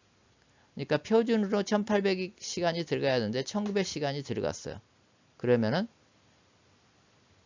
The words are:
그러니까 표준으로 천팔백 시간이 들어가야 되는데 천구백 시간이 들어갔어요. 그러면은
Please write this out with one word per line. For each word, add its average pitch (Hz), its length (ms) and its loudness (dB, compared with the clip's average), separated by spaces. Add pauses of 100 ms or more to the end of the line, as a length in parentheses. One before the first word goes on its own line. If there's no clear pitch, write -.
(760)
그러니까 143 220 0
표준으로 214 640 2
천팔백 196 760 0
시간이 170 480 -2
들어가야 135 300 2
되는데 120 280 0
천구백 202 440 -2
시간이 143 340 -4
들어갔어요. 95 580 -4 (580)
그러면은 123 500 2 (1600)